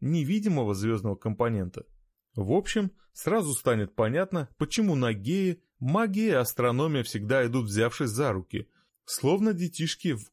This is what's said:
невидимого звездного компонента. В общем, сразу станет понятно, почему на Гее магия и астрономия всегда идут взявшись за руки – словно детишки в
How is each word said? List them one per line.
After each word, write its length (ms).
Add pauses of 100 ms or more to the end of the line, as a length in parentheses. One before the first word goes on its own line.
невидимого 720
звездного 400
компонента. 720 (480)
В 180
общем, 380 (220)
сразу 420
станет 400
понятно, 540 (100)
почему 360
на 180
Гее 500 (160)
магия 500
и 40
астрономия 680
всегда 440
идут 200
взявшись 440
за 220
руки – 360 (360)
словно 480
детишки 640
в 180